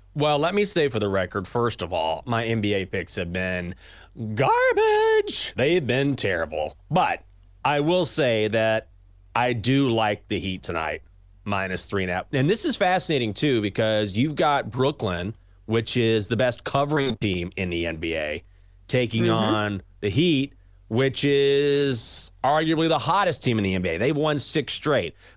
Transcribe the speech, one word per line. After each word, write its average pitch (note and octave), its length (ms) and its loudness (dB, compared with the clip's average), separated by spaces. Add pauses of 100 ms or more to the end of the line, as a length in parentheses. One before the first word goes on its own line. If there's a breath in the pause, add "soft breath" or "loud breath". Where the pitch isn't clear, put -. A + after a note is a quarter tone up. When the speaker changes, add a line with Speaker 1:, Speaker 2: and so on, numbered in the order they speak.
(140)
Speaker 1:
Well, D3 240 2
let E3+ 160 0
me G3+ 120 2
say D3+ 220 2
for A2+ 100 -4
the G2+ 100 0
record, F#2+ 400 -2
first A#2+ 320 0
of E2+ 100 -6
all, D#2+ 360 -2
my A#2 180 -2
N A2+ 180 0
B G2+ 120 0
A G2 120 -2
picks F2+ 300 -6
have F2 160 -4
been F2+ 420 -4 (600 loud breath)
garbage. A4 1200 2
They've D#3 320 2
been C3+ 300 0
terrible. D#2+ 600 -2 (140)
But C#3+ 320 0 (420)
I D3 160 2
will E3+ 240 2
say A2+ 440 2
that A2 400 0 (460)
I B2 180 2
do B2+ 380 2
like G#2+ 380 0
the G2+ 100 -2
Heat F#2 240 -6
tonight, D#2+ 400 -6 (420)
minus F#2+ 420 -4
three G2 180 -2
and F#2 60 -2
a F2 60 -2
half. F#2 160 -6
And C#3 160 2
this A3+ 160 0
is C#4+ 120 0
fascinating, E3 580 0
too, C3 280 2
because G#2+ 540 0
you've C#3+ 180 0
got C#3+ 360 0
Brooklyn, A2+ 640 -2 (320)
which A2 300 0
is A2+ 320 2
the A#2 80 -2
best B2 280 0
covering C#3 520 0
team F2+ 400 -4
in F#2 140 -4
the E2+ 160 -2
N E2 100 -6
B D#2+ 200 -6
A, D2+ 260 -6 (460)
taking A#2 360 0
Speaker 2:
Mm-hmm. A2+ 80 2
Speaker 1:
on G#2+ 500 0 (180)
the G#2 100 -2
Heat, C#3 420 2 (360)
which C3 360 0
is C#3 1080 2 (140)
arguably D#3+ 440 2
the D#3 100 2
hottest E3+ 440 0
team A#2 160 2
in G2+ 60 2
the F#2+ 100 0
N F#2 80 -2
B F2+ 80 -2
A. E2 80 -2
They've C#3+ 180 0
won D3+ 220 0
six - 360 -2
straight. A2+ 400 -2 (220 soft breath)